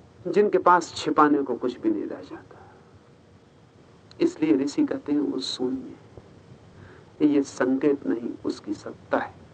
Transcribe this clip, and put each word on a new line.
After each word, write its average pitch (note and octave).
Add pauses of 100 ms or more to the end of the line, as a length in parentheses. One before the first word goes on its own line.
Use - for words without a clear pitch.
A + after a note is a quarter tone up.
(280)
जिनके G3
पास F3
छिपाने D3
को B2+
कुछ B2
भी A2
नहीं G2
रह -
जाता। - (1500)
इसलिए -
ऋषि C#3+
कहते C#3
हैं, D3
"वो C3
शून्य B2+ (1300)
है।" D3+
ये C#3+
संकेत C#3
नहीं, A#2 (120)
उसकी -
सत्ता -
है। - (180)